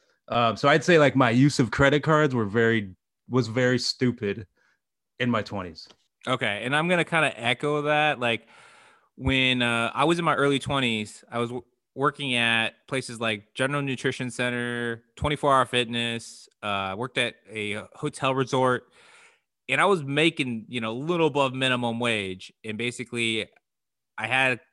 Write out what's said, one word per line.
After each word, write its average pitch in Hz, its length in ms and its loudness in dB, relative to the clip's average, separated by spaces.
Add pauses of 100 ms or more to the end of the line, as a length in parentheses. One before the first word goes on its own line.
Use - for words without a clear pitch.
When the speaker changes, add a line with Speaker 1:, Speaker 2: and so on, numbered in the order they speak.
(280)
Speaker 1:
Um, 117 300 2
so 143 100 2
I'd 151 160 4
say, 175 140 6
like, 143 180 6
my 127 140 4
use 131 280 4
of 117 120 2
credit 139 320 4
cards 151 320 2
were 113 120 0
very, 113 460 2 (380)
was 120 180 0
very 123 300 2
stupid 113 680 -4 (720)
in 127 120 -2
my 110 120 0
twenties. 90 460 -12 (400)
Speaker 2:
Okay. 113 360 -2
And 131 120 -2
I'm 160 120 0
gonna 175 160 2
kinda 156 360 0
echo 147 420 -2
that. 151 380 0
Like, 117 260 -2 (680)
when, 131 460 2
uh, 117 320 0
I 127 100 2
was 170 140 2
in 175 80 -2
my 151 80 2
early 139 240 2
twenties, 120 720 -4
I 120 80 -6
was 117 100 -2
w-, 123 160 -10 (300)
working 139 400 -2
at 117 540 0
places 123 340 -8
like 107 320 -4
General 143 260 -2
Nutrition 131 500 -4
Center, 120 720 -4 (140)
twenty-four 147 360 0
Hour 131 120 6
Fitness, 117 840 -4 (140)
uh, 98 360 -4
worked 127 180 -8
at 120 200 -2 (140)
a 104 320 -6 (120)
hotel 131 400 -4
resort, 127 500 0 (840)
and 135 120 0
I 170 60 4
was 190 180 2
making, 139 640 0
you 123 140 -6
know, 110 80 -4
a 117 80 -6
little 165 300 0
above 135 260 0
minimum 123 440 -2
wage. 104 540 -4 (120)
And 107 120 -8
basically, 117 680 -4 (720)
I 110 80 -6
had 127 340 0 (120)